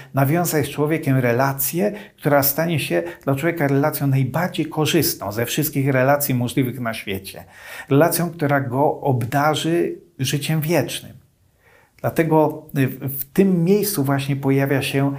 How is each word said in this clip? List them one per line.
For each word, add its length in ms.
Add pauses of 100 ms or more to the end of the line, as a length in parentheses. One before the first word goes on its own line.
(140)
nawiązać 520
z 40
człowiekiem 460
relację, 760 (240)
która 260
stanie 380
się 220 (220)
dla 100
człowieka 320
relacją 400
najbardziej 600
korzystną 680
ze 140
wszystkich 420
relacji 460
możliwych 460
na 140
świecie. 500 (440)
Relacją, 420
która 300
go 400
obdarzy 1000 (200)
życiem 420
wiecznym. 520 (880)
Dlatego 760
w, 460
w 40
tym 400
miejscu 400
właśnie 320
pojawia 460
się 360